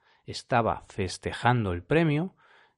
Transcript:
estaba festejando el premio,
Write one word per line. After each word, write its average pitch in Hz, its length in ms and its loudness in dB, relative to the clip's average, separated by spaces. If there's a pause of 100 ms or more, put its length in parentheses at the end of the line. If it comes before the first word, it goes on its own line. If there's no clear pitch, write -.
(260)
estaba 107 640 -2
festejando 101 840 0
el 87 100 -6
premio, 156 520 0 (420)